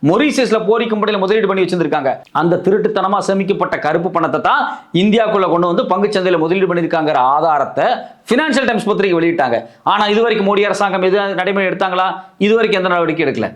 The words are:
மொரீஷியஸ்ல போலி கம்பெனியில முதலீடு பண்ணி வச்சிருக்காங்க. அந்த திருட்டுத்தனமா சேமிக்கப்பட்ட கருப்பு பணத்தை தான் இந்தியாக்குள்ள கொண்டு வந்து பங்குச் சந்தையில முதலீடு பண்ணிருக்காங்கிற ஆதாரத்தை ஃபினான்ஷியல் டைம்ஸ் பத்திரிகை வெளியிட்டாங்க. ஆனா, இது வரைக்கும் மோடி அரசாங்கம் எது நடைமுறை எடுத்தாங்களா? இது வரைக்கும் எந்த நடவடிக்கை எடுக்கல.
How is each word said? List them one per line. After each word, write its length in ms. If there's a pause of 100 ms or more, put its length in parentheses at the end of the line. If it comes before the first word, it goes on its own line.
மொரீஷியஸ்ல 640
போலி 180
கம்பெனியில 320
முதலீடு 300
பண்ணி 160
வச்சிருக்காங்க. 540 (140)
அந்த 240
திருட்டுத்தனமா 640 (100)
சேமிக்கப்பட்ட 520
கருப்பு 320
பணத்தை 300
தான் 380 (140)
இந்தியாக்குள்ள 560
கொண்டு 180
வந்து 180
பங்குச் 320
சந்தையில 200
முதலீடு 360
பண்ணிருக்காங்கிற 420
ஆதாரத்தை 680 (440)
ஃபினான்ஷியல் 360
டைம்ஸ் 200
பத்திரிகை 340
வெளியிட்டாங்க. 440 (200)
ஆனா, 240
இது 140
வரைக்கும் 340
மோடி 60
அரசாங்கம் 400
எது 340
நடைமுறை 340
எடுத்தாங்களா? 440 (240)
இது 180
வரைக்கும் 280
எந்த 120
நடவடிக்கை 300
எடுக்கல. 300